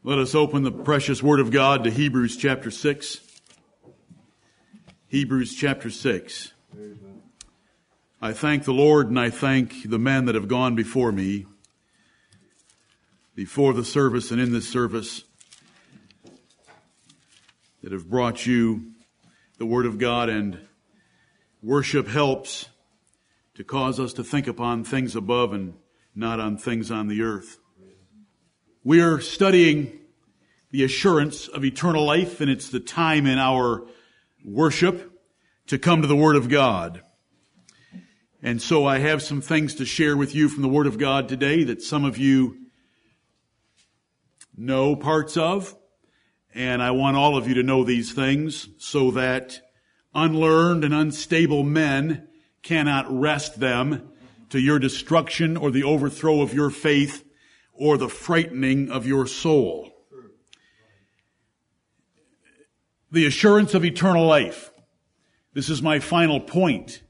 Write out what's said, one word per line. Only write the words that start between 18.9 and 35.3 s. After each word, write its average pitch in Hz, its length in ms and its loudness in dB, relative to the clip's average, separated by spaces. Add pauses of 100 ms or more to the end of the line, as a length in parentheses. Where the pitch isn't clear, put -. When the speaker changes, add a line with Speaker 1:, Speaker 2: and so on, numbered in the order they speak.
Speaker 1:
the 117 80 -8
Word 120 220 0
of 107 100 -6
God, 120 320 -2
and 104 300 -4 (1040)
worship 135 440 0
helps 131 600 -2 (840)
to - 80 -18
cause 131 360 -4
us 123 140 -6
to 123 100 -10
think 139 220 -4
upon 117 380 -4
things 123 320 -4
above 113 380 0
and 92 200 -8 (420)
not 113 240 -4
on 107 180 -4
things 113 340 -6
on 107 160 -6
the 104 160 -4
earth. 104 340 -8 (1300)
We 160 180 6
are 165 180 2
studying 165 800 2 (720)
the 135 140 0
assurance 151 640 0
of 139 160 -6
eternal 151 400 0
life, 170 340 0
and 147 100 0
it's - 200 -4
the 127 100 -6
time 156 460 0
in 131 120 2
our 127 480 0 (600)
worship 160 640 0 (560)